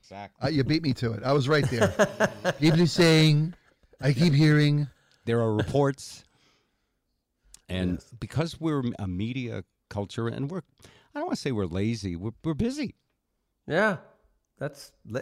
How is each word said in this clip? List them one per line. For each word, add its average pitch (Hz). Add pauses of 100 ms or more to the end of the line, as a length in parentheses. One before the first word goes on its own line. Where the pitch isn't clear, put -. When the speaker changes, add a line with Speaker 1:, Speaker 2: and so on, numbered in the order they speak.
Speaker 1:
Exactly. 101
Speaker 2:
Uh, -
you 143
beat 151
me 139
to 117
it. 104
I 131
was 139
right 151
there. 117
Speaker 3:
<laughs> -
Speaker 2:
People 156
are 170
saying, 160 (460)
I 131
keep 151
hearing. 147 (380)
Speaker 1:
There 117
are 113
reports. 135 (1400)
And 90
Speaker 3:
Yes. -
Speaker 1:
because 156
we're 156 (160)
a 101
media 110 (240)
culture, 104
and 131
we're, 180 (520)
I 285
don't 320
wanna 359
say -
we're 104
lazy, 98
we're, 98 (120)
we're 160
busy. 240 (720)
Speaker 3:
Yeah. 185 (600)
That's, - (160)
la-, 117